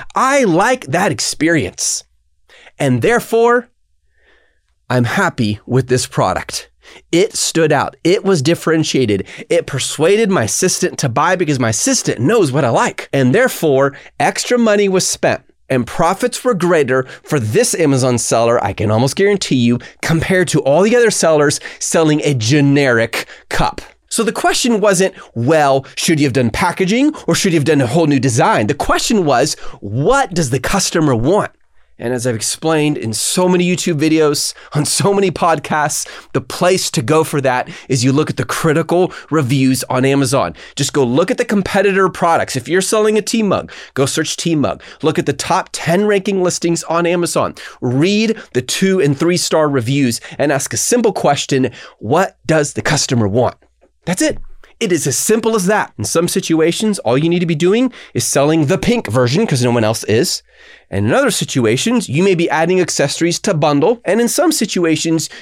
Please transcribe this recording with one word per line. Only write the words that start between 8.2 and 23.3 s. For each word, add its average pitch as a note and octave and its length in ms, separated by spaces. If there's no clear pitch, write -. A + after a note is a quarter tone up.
was F#3 160
differentiated. D3+ 840
It E3+ 180
persuaded F#3 640
my E3+ 140
assistant F3 560
to C#3+ 100
buy D#3 280
because D3+ 220
my A#2+ 100
assistant - 500
knows E3 320
what C#3+ 140
I A#2 40
like. F3+ 440
And C3 200
therefore, C#3+ 600
extra G3 380
money G#3 320
was F#3 180
spent. - 360
And B2+ 160
profits F#3 600
were B3 80
greater D3+ 520
for D3 180
this C#3 340
Amazon C3 440
seller, A#2 440
I G2 80
can G#2 180
almost A#2 280
guarantee G3 400
you, A#2+ 220
compared E3 460
to D3+ 140
all D3 200
the A3 140
other A#3+ 160
sellers D3+ 480
selling D#3 460
a D3 100
generic C3+ 920